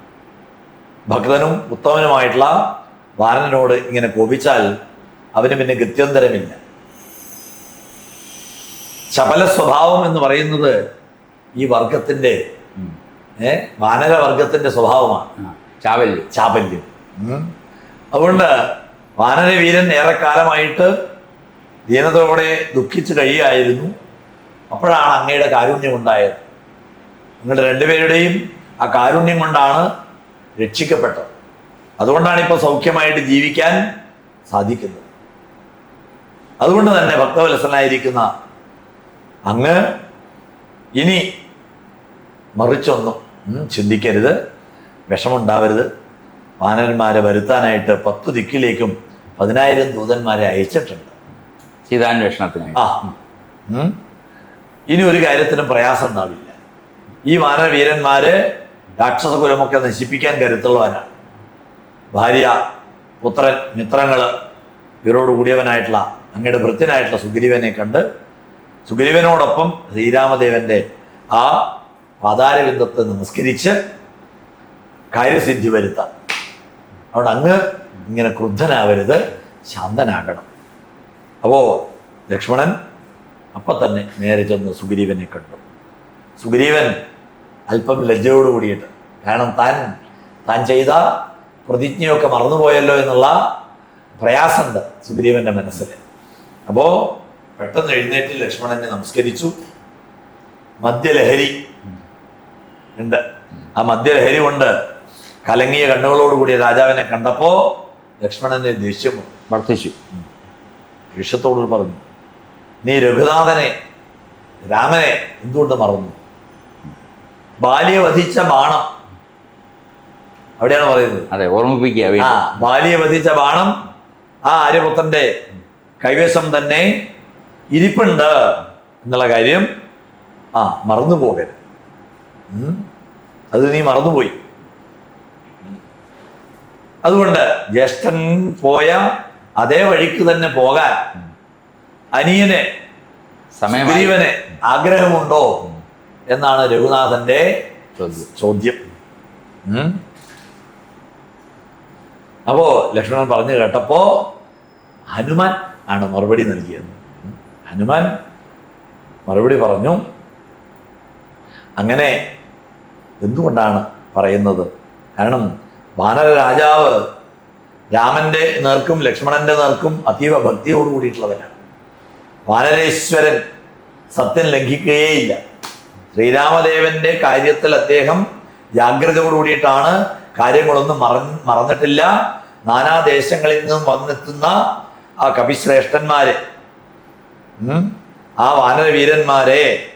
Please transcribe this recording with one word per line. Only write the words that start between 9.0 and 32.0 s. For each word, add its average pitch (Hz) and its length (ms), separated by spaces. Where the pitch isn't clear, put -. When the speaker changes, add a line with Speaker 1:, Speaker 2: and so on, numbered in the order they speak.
Speaker 1:
ചപല 139 340
സ്വഭാവം 170 600
എന്ന് 160 140
പറയുന്നത് 143 800
ഈ 127 100
വർഗത്തിന്റെ, 123 840
Speaker 2:
ഉം. 85 200
Speaker 1:
ഏ, 160 200
വാനരവർഗത്തിന്റെ 139 880
സ്വഭാവമാണ്. 113 800
Speaker 2:
ആ, 85 60
ചാവല്യം. 117 480
Speaker 1:
ചാപല്യം. 98 520
ഉം. 139 380
അതുകൊണ്ട് 160 640
വാനരവീരൻ 170 760
ഏറെക്കാലമായിട്ട് 160 1120
ദീനതയോടെ 160 840
ദുഃഖിച്ച് 135 380
കഴിയുകയായിരുന്നു. 139 840
അപ്പോഴാണ് 165 320
അങ്ങയുടെ 143 480
കാരുണ്യം 135 440
ഉണ്ടായത്. 110 360
നിങ്ങളുടെ 131 280
രണ്ടുപേരുടെയും 160 800
ആ - 40
കാരുണ്യം 165 540
കൊണ്ടാണ് 156 640
രക്ഷിക്കപ്പെട്ടത്. 120 640
അതുകൊണ്ടാണ് 165 420